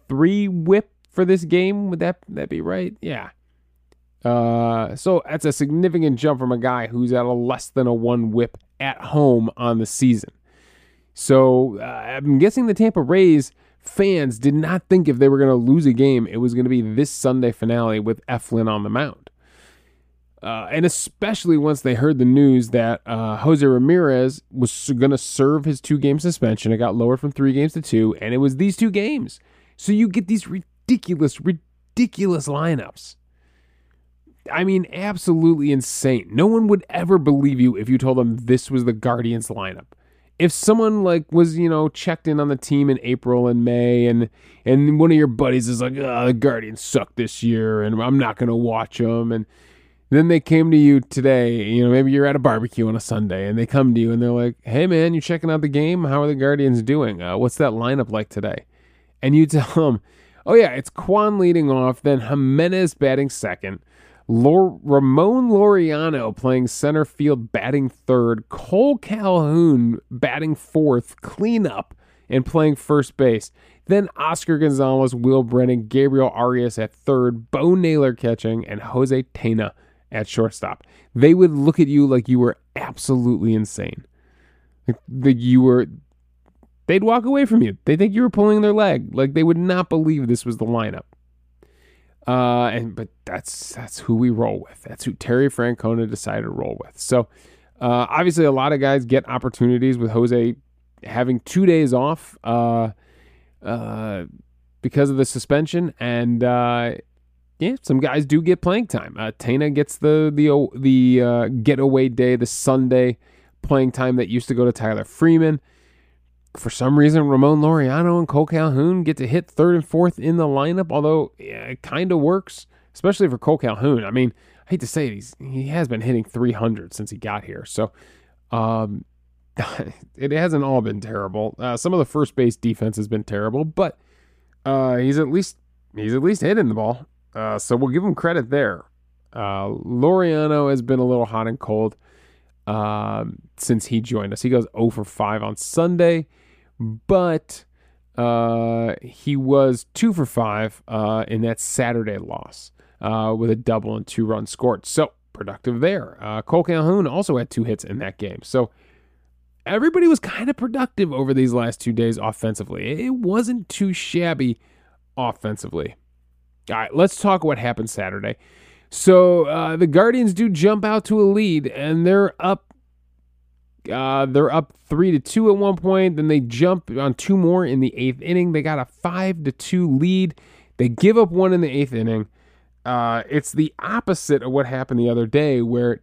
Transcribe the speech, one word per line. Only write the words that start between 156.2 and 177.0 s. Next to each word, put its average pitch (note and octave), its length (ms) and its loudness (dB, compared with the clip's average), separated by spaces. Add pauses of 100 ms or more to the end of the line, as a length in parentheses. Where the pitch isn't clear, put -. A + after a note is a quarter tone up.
Uh, G#2+ 220 -8
Cole E3 220 0
Calhoun E3 420 0
also D3 300 -2
had A#2 140 -6
two A#2 140 -4
hits A2+ 200 -6
in G2+ 140 -10
that F#2+ 200 -10
game. F2+ 240 -12
So B2 280 -2 (960)
everybody E4 420 2
was D#4 100 4
kinda A#3+ 360 -6
productive A#3 580 -4
over C3 220 -2
these C3 180 2
last A#2 280 -2
two A#2 120 -4
days A2+ 260 -2
offensively. G#2+ 880 -6
It C4 100 -4
wasn't A3+ 540 -4
too G3 240 -4
shabby D#3 640 -4 (580)
offensively. G#2+ 800 -8 (760)
All A2+ 60 -4
right, A2 180 -6
let's F3+ 260 0
talk F#3+ 220 0
what D3 160 -2
happened A2+ 320 -6
Saturday. G2+ 460 -8 (540)
So, F3+ 560 6
uh, D#3+ 300 -2
the E3+ 100 4
Guardians G#3+ 460 4
do A3 160 0
jump G3 360 2
out G#3+ 220 -2
to G#3+ 140 2
a G3+ 40 6
lead, G3 420 2
and D#3+ 400 -2
they're G3 320 4
up, F#3 340 -4 (1160)
uh, C3+ 360 -2
they're C3+ 260 2
up D#3+ 220 -2 (120)
three F3 240 2
to D3+ 80 2
two A3 320 2
at G3 60 4
one G3+ 200 0
point. F#3 400 0
Then D#3 120 0
they D3+ 100 2
jump C3+ 580 0
on C3+ 180 -2